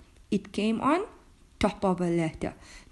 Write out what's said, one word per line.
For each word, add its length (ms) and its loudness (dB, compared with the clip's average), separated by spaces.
It 220 -2
came 280 0
on 260 2
top 260 0
of 160 2
a 80 0
letter. 460 -2